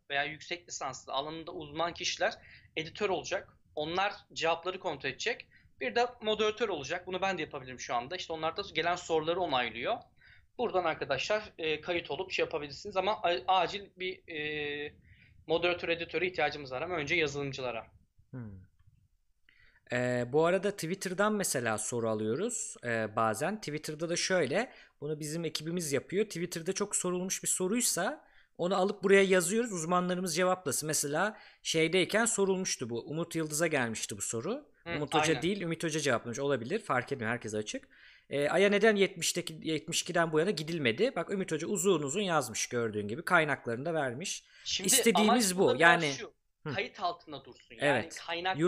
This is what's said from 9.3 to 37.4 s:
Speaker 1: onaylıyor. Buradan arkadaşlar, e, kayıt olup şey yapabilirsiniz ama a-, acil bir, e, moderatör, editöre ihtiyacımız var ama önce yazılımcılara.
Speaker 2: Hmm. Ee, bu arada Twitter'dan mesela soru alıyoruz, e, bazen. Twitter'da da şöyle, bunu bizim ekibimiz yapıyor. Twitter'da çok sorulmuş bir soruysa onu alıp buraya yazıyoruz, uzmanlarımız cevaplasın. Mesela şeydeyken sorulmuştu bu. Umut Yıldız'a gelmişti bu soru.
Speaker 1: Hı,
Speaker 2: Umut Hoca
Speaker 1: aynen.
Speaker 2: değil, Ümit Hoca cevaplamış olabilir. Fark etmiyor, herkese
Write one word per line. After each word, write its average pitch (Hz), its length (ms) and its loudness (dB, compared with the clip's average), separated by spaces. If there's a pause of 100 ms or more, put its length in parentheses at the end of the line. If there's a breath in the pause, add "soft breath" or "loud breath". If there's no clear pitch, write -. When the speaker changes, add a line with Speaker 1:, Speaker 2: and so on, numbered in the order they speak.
Speaker 1:
onaylıyor. 160 580 0 (600 soft breath)
Buradan 185 260 2
arkadaşlar, 160 760 0
e, 156 240 -2
kayıt 170 300 -2
olup 185 200 -6
şey 170 140 2
yapabilirsiniz 160 520 -6
ama 202 260 0
a-, 175 200 2 (180)
acil 190 360 -4
bir, 185 360 -8
e, 147 600 -4 (540 soft breath)
moderatör, 175 420 2
editöre 165 380 0
ihtiyacımız 147 440 -2
var 131 100 -4
ama 175 140 -2
önce 151 200 0
yazılımcılara. 135 720 -2 (440)
Speaker 2:
Hmm. 117 200 -10 (1400 soft breath)
Ee, 123 340 0
bu 151 180 4
arada 185 260 2
Twitter'dan 190 600 -2
mesela 123 440 0
soru 113 320 -2
alıyoruz, 113 680 -2 (100)
e, 110 300 -2
bazen. 117 420 2
Twitter'da 151 520 -6
da 170 60 -2
şöyle, 180 560 2 (300 loud breath)
bunu 151 180 -4
bizim 160 260 -4
ekibimiz 160 480 -4
yapıyor. 175 320 0
Twitter'da 175 480 -4
çok 202 220 -2
sorulmuş 180 480 -2
bir 175 40 -6
soruysa 226 800 0 (320 soft breath)
onu 180 200 2
alıp 202 260 2
buraya 196 200 10
yazıyoruz, 190 500 4
uzmanlarımız 180 640 0
cevaplasın. 180 520 2
Mesela 156 500 0 (260 loud breath)
şeydeyken 175 640 4
sorulmuştu 190 640 2
bu. 117 200 -4
Umut 165 260 -4
Yıldız'a 156 320 0
gelmişti 120 500 0
bu 101 40 -8
soru. 175 500 -4 (120)
Speaker 1:
Hı, 170 120 -10
Speaker 2:
Umut 147 180 -2
Hoca 156 160 4
Speaker 1:
aynen. 143 120 2
Speaker 2:
değil, 190 200 0
Ümit 165 220 -4
Hoca 160 160 0
cevaplamış 120 400 0
olabilir. 139 400 0
Fark 127 320 0
etmiyor, 117 200 -2
herkese 113 260 -4